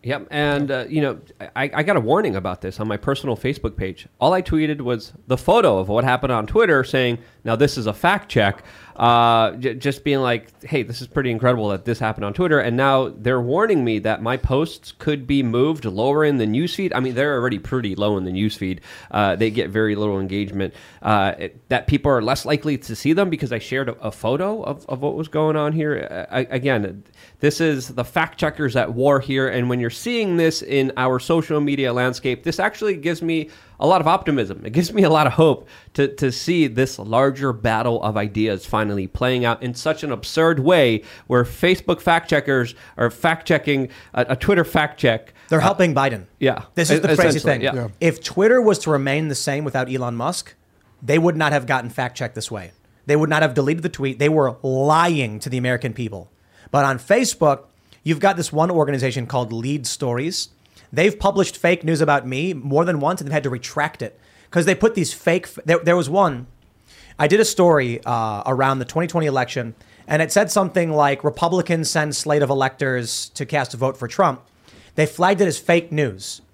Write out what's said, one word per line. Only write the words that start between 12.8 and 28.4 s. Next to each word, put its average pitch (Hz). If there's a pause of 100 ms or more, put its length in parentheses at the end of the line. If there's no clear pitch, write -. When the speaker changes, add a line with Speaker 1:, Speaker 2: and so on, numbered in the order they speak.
Speaker 1:
they're 123
warning 160
me 113
that 107
my 120
posts -
could 147
be 139
moved 127
lower 127
in 143
the 110
newsfeed. 170
I 127
mean, 127
they're 143
already 120
pretty 110
low 104
in 92
the 92
newsfeed. 95 (300)
Uh, 98
they 110
get 104
very 107
little 101
engagement. 98 (280)
Uh, 98
it, -
that 127
people 143
are 123
less 127
likely 147
to 113
see 151
them 190
because 139
I 117
shared 131
a, 117
a 107
photo 180
of, -
of 131
what 147
was 156
going 156
on 151
here. 151
I, 127
I, 127
again, 113 (360)
this 147
is 147
the 120
fact -
checkers 147